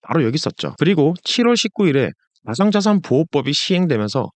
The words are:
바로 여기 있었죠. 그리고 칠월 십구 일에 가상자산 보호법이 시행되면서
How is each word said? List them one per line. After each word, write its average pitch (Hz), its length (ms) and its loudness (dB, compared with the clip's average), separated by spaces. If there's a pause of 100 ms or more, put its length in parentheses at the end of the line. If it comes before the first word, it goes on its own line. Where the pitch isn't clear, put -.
바로 156 220 0
여기 117 120 0
있었죠. - 440 -6
그리고 160 360 2 (100)
칠월 240 320 2
십구 202 320 0
일에 131 220 0 (340)
가상자산 202 560 2
보호법이 139 500 0
시행되면서 135 760 0 (100)